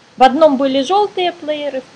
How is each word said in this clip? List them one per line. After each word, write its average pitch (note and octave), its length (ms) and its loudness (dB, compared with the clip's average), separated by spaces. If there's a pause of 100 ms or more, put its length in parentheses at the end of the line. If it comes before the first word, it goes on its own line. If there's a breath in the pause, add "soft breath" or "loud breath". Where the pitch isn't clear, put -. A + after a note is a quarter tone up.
(160)
В A3 60 2
одном C#4 340 4
были C4+ 260 0
жёлтые F#4 500 -2
плееры, D4 500 -8 (140)